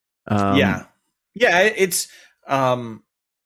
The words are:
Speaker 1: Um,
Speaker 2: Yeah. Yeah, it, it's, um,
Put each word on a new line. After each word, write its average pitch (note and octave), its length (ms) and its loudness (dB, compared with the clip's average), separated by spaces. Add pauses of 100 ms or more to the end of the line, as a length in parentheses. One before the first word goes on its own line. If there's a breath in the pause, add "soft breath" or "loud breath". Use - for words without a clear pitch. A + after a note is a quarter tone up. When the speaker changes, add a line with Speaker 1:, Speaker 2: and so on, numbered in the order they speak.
(280)
Speaker 1:
Um, G2+ 300 0
Speaker 2:
Yeah. - 280 0 (480)
Yeah, G3 280 2
it, G#3+ 160 2
it's, F#3 300 -2 (400 loud breath)
um, B2 560 -2 (420)